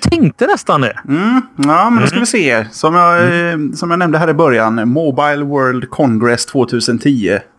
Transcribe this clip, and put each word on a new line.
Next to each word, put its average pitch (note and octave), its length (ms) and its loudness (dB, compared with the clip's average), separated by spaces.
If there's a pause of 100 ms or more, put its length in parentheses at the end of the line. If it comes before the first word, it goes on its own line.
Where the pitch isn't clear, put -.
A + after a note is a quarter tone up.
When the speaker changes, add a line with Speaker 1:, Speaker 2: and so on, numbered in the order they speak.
Speaker 1:
Tänkte C#4 460 0
nästan F3 340 0
det. A2 260 -4
Speaker 2:
Mm, G#3 340 0 (140)
ja, D#3+ 340 2
men A#3 120 2
då G#3 60 2
ska - 80 -2
Speaker 1:
Mm. G3 60 -2
Speaker 2:
vi A#3+ 40 -2
se. C#3 460 0
Som D#3+ 240 -2
jag, F3 320 4
Speaker 1:
Mm. E3+ 420 -2
Speaker 2:
eh, - 60 -10
som F3 140 -6
jag E3+ 100 0
nämnde D#3+ 180 2
här E3 120 0
i D#3 40 2
början, A#2 560 2
Mobile D3 540 0
World C3 460 -2
Congress A#2 560 0
tvåtusen A#2+ 540 -2
tio. G#2 420 0 (160)